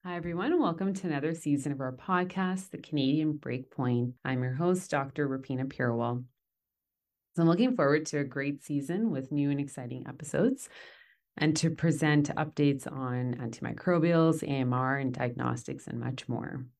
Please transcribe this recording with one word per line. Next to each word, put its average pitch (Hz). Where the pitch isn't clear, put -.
Hi, 175
everyone. 175
Welcome 190
to 190
another 151
season 143
of 135
our 131
podcast, 185
The -
Canadian 151
Breakpoint. 123
I'm 127
your 127
host, 180
Doctor 139
Rupina 131
Purwal. 123
So 170
I'm 165
looking 226
forward 151
to 151
a 143
great 143
season 170
with 135
new 143
and 143
exciting 127
episodes 165
and 156
to 165
present 151
updates 147
on 123
antimicrobials, 160
A -
M 131
R, 131
and 135
diagnostics, 123
and 120
much 127
more. 123